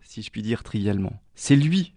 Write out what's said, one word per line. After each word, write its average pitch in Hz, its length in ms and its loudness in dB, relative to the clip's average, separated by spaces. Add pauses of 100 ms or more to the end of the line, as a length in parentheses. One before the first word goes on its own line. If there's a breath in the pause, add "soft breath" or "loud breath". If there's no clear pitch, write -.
si - 200 -16
je - 80 -14
puis 110 120 -8
dire 110 200 -4
trivialement. 98 580 -2 (140)
C'est - 220 4
lui 165 400 2